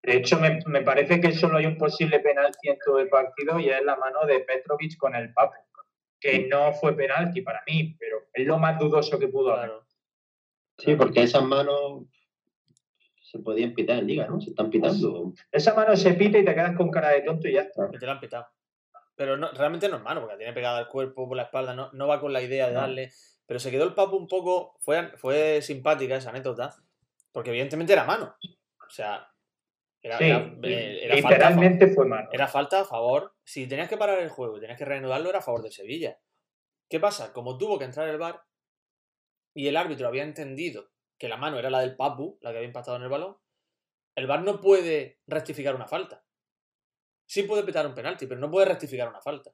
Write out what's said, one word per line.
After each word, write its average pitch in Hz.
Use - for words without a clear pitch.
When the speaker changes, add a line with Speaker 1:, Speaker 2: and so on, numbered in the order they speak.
Speaker 1:
De 123
hecho, 156
me, 160
me 143
parece 143
que 170
solo 165
hay 156
un 160
posible 151
penalti 143
en 139
todo 139
el 131
partido 139
y 147
es 135
la 139
mano 131
de 135
Petrovic 147
con 127
el 117
Papu, -
que 131
no 143
fue 147
penalti 139
para 110
mí, 160
pero 110
es 127
lo 160
más 160
dudoso 151
que 131
pudo 131
haber. 117
Speaker 2:
Claro. 110
Speaker 3:
Sí, 151
porque 127
esas 135
manos 139
se -
podían 117
pitar 117
en 101
Liga, -
¿no? 202
Se -
están -
pitando. -
Speaker 1:
Esa 214
mano 214
se 180
pita 208
y 196
te 170
quedas 175
con 170
cara 151
de 143
tonto 160
y -
ya -
está. -
Speaker 2:
Y 123
te 123
la 135
han 135
pitado. 120
Pero 135
no, 151
realmente 165
no 147
es 107
mano, 143
porque 107
la 98
tiene 117
pegada 120
al 120
cuerpo, 131
por 127
la 123
espalda, 127
no, 131
no 139
va 147
con 143
la 131
idea 127
de 120
Speaker 3:
No. 123
Speaker 2:
darle. 131
Pero 127
se 131
quedó 135
el 180
Papu 196
un 180
poco, 180
fue, 165
fue 151
simpática 135
esa 127
anécdota, 127
porque 120
evidentemente 143
era 156
mano. 185
O -
sea, -
era, 113
Speaker 1:
Sí, 165
Speaker 2:
era, 156
eh, 117
era 123
falta -
a -
fa-, 139
Speaker 1:
literalmente 175
fue 131
mano. 110
Speaker 2:
era 135
falta 147
a 196
favor. 123
Si 131
tenías 147
que 220
parar 202
el 165
juego 117
y 104
tenías 113
que 143
reanudarlo, 135
era 190
a -
favor 117
del 110
Sevilla. 120
¿Qué 160
pasa? 175
Como 127
tuvo 202
que 135
entrar 147
el 156
var 165
y 143
el 143
árbitro 160
había 135
entendido 143
que 123
la 110
mano 143
era 120
la 131
del 127
Papu, 131
la 120
que 117
había 120
impactado 123
en 123
el 127
balón, 170
el 131
var 147
no 202
puede 170
rectificar 147
una 117
falta. -
Sí 196
puede 202
pitar 165
un 135
penalti, 139
pero 123
no 147
puede 190
rectificar 135
una -
falta. 147